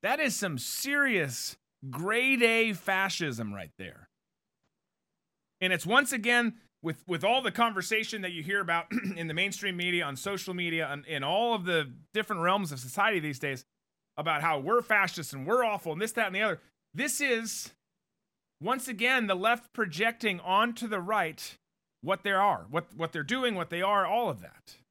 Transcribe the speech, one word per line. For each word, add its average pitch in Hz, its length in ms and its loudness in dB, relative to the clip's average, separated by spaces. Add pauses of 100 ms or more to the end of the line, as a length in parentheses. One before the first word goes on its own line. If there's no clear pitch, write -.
That 262 180 0
is 262 160 2
some 165 220 -2
serious 240 960 0 (340)
grade 233 520 2
A 226 300 4
fascism 165 800 -2
right 90 240 -10
there. - 300 -14 (1500)
And 185 120 2
it's 165 140 -2
once 254 240 6
again, 240 440 2 (280)
with, 156 240 -6
with 170 160 -2
all 240 200 4
the 220 100 -2
conversation 220 720 0
that 180 100 -6
you 165 100 -8
hear 196 180 0
about 170 260 0 (160)
<clears throat> 190 140 -4
in 165 120 -6
the 156 60 -4
mainstream 190 420 -2
media, 175 280 0
on 143 120 -4
social 190 360 -6
media, 165 380 -2
and 143 160 -8
in 147 160 -4
all 214 320 2
of 185 100 -2
the 156 280 0 (200)
different 208 300 -2
realms 180 300 2
of 131 80 -8
society 196 400 0
these 151 180 -4
days, 139 260 -4 (520)
about 151 240 0
how 156 180 2
we're 214 240 2
fascists 190 500 0
and 135 140 -8
we're 240 180 4
awful 202 280 -2
and 156 80 -4
this, 220 120 -2
that, 226 140 2
and 185 80 -4
the 202 80 0
other. 202 180 0 (320)
This 254 280 -2
is, 226 520 -2 (880)
once 247 280 -2
again, 247 380 2
the 196 100 2
left 226 360 0
projecting 208 680 -2
onto 226 480 2
the 208 120 -2
right 175 560 -2 (440)
what 190 240 -2
they 202 80 2
are, 190 360 4
what, 165 180 -4 (100)
what 160 160 -4
they're 156 100 -4
doing, 240 320 0
what 175 160 -4
they 170 120 -2
are, 196 240 4
all 220 220 2
of 120 120 -4
that. - 360 -20 (140)